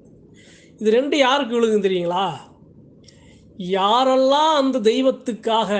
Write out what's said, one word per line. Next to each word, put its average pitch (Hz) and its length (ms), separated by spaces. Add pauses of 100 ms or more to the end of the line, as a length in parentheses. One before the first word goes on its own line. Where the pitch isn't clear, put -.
(760)
இது 214 140
ரெண்டு 277 260
யாருக்கு 254 380
விழுகும் 220 280
தெரியுங்களா? 180 440 (1300)
யாரெல்லாம் 262 960
அந்த 269 240
தெய்வத்துக்காக 226 1000